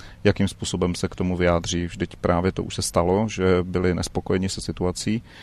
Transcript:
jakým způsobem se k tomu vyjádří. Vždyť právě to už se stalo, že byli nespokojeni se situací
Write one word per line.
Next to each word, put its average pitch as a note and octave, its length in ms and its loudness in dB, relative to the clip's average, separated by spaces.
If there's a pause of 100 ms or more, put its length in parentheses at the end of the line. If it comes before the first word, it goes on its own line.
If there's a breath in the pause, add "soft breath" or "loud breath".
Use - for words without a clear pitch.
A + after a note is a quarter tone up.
(240 loud breath)
jakým G2+ 240 4
způsobem F2+ 460 -2
se F#2+ 140 -2
k - 80 -6
tomu F2+ 200 0
vyjádří. F2 500 2
Vždyť - 300 -6
právě F2+ 360 2
to - 100 -4
už - 120 -6
se - 80 -4
stalo, F#2 460 2
že F#2 160 -2 (180)
byli F2+ 320 0
nespokojeni F#2 540 -2
se - 120 -6
situací F2+ 640 -2 (200 loud breath)